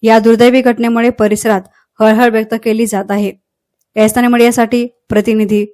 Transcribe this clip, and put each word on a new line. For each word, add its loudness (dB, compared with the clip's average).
या 4
दुर्दैवी 4
घटनेमुळे -2
परिसरात -2
हळहळ 2
व्यक्त -4
केली -2
जात -6
आहे. -4
एसएनए 0
मीडियासाठी 0
प्रतिनिधी -2